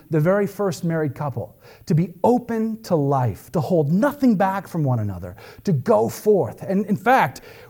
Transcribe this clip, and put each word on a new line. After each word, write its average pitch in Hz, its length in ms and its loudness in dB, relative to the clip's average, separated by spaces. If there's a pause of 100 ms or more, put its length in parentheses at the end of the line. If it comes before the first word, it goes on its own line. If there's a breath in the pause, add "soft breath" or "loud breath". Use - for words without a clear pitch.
the 156 120 2
very 190 260 2
first 196 380 -4
married 160 280 -2
couple, 123 460 -10 (280 loud breath)
to 190 60 2
be 170 200 2 (100)
open 226 600 0
to 180 120 0
life, 135 560 0
to 180 80 0
hold 156 320 2
nothing 247 460 2
back 190 320 -2
from 160 160 -2
one 123 140 0
another, 92 360 -6 (300 loud breath)
to 202 80 2
go 214 340 2
forth. 185 560 0
And 196 220 -2
in 214 100 -2
fact, 220 460 2 (280 loud breath)